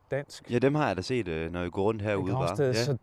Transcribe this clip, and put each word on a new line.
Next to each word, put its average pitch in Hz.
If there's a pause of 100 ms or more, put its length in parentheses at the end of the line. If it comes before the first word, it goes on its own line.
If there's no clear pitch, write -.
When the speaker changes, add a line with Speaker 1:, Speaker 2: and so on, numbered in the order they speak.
(120)
Speaker 1:
dansk -
Speaker 2:
Ja, 120
dem 135
har 151
jeg 92
da 92
set, 117
øh, 80
når 87
jeg 87
går 98
rundt 101
herude 98
bare. 87
Speaker 1:
gravsted. 104
Speaker 2:
Ja. 120
Speaker 1:
Så 131